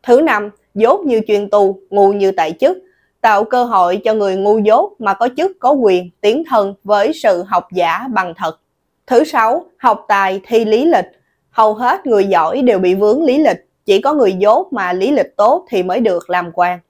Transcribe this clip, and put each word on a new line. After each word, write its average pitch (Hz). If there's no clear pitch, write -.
Thứ 254
năm, 214
dốt 240
như 226
chuyên 202
tu, 196
ngu 202
như 196
tại 165
chức, 320
tạo 214
cơ 247
hội 185
cho 220
người 196
ngu 208
dốt 226
mà 202
có 240
chức 370
có 254
quyền 185
tiến 240
thân 202
với 208
sự 196
học 190
giả 180
bằng 185
thật. 160
Thứ 254
sáu, 262
học 233
tài 196
thi 233
lý 220
lịch. 262
Hầu 220
hết 254
người 202
giỏi 175
đều 233
bị 185
vướng 214
lý 269
lịch, 247
chỉ 202
có 285
người 226
dốt 214
mà 190
lý 196
lịch 247
tốt 247
thì 190
mới 185
được 185
làm 175
quan. 180